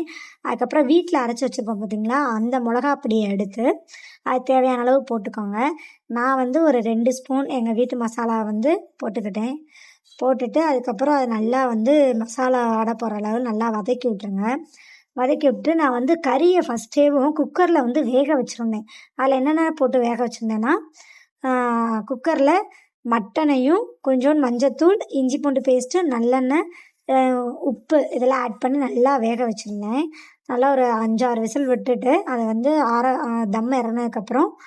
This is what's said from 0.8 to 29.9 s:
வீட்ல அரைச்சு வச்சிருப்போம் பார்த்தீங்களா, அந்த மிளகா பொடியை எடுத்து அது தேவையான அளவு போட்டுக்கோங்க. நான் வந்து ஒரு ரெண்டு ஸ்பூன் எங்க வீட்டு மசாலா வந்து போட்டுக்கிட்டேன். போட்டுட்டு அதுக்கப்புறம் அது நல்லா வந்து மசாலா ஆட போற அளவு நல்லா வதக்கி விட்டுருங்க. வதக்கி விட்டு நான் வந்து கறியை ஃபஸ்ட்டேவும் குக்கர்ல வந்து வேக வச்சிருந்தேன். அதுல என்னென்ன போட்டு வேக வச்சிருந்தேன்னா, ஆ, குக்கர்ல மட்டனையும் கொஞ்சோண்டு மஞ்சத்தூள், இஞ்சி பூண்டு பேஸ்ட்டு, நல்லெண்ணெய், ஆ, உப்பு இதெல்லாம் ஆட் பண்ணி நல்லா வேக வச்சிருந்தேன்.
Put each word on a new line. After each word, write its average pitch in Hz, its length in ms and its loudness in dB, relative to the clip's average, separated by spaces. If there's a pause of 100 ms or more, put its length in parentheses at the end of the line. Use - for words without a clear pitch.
வீட்ல 320 400 4
அரைச்சு 240 200 -2
வச்சிருப்போம் 226 340 -4
பார்த்தீங்களா, 214 440 -2
அந்த 240 360 0
மிளகா 240 360 0
பொடியை 220 340 0
எடுத்து 202 500 0 (440)
அது 254 200 -2
தேவையான 254 380 2
அளவு 262 220 4
போட்டுக்கோங்க. 220 640 -4 (380)
நான் 247 300 0
வந்து 262 280 0
ஒரு 269 160 4
ரெண்டு 226 340 0
ஸ்பூன் 269 320 -4
எங்க 233 260 -2
வீட்டு 247 260 -2
மசாலா 233 460 -4
வந்து 220 520 -2 (100)
போட்டுக்கிட்டேன். 214 480 -6 (720)
போட்டுட்டு 254 340 0
அதுக்கப்புறம் 269 580 0
அது 262 120 0
நல்லா 233 380 0
வந்து 247 500 4
மசாலா 254 480 0
ஆட 226 300 0
போற 226 220 -6
அளவு 214 240 -4
நல்லா 226 320 -2
வதக்கி 240 360 -4
விட்டுருங்க. 202 480 -2 (600)
வதக்கி 285 280 0
விட்டு 254 320 2
நான் 294 160 2
வந்து 262 360 0
கறியை 330 400 4
ஃபஸ்ட்டேவும் 285 680 2
குக்கர்ல 339 360 0
வந்து 269 320 2
வேக 262 400 2
வச்சிருந்தேன். 220 400 -6 (320)
அதுல 262 200 0
என்னென்ன 311 360 2
போட்டு 262 280 2
வேக 233 260 0
வச்சிருந்தேன்னா, 226 460 -2 (720)
ஆ, 233 640 -2
குக்கர்ல 277 440 2 (580)
மட்டனையும் 277 760 0 (240)
கொஞ்சோண்டு 269 340 2
மஞ்சத்தூள், 262 560 2 (100)
இஞ்சி 262 300 -2
பூண்டு 277 240 -2
பேஸ்ட்டு, 254 480 0
நல்லெண்ணெய், 254 540 0 (460)
ஆ, 262 340 2
உப்பு 277 680 -2
இதெல்லாம் 254 300 0
ஆட் 240 160 -6
பண்ணி 269 200 -2
நல்லா 254 400 2
வேக 233 300 -2
வச்சிருந்தேன். 208 560 -4 (420)